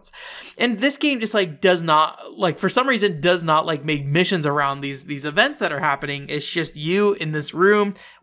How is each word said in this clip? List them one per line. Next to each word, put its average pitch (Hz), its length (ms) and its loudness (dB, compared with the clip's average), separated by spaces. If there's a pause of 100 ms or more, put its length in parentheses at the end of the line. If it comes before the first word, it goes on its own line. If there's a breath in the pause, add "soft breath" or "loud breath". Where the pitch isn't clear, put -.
(580 loud breath)
And 226 220 0
this 277 180 2
game 277 220 0
just, 220 140 -4
like, 180 280 0
does 180 220 4
not, 156 540 0
like, 180 220 0
for 190 100 0
some 254 180 2
reason, 208 340 2
does 175 220 2
not, 160 220 2
like, 151 180 -4
make 147 220 -2
missions 170 400 2
around 139 360 0
these, 139 240 -8
these 143 200 -8
events 220 340 0
that 175 120 -2
are 143 80 -4
happening. 143 500 -2
It's 147 200 -6
just 165 260 -4
you 185 380 2
in 156 180 -4
this 151 220 -6
room 202 420 4 (280 loud breath)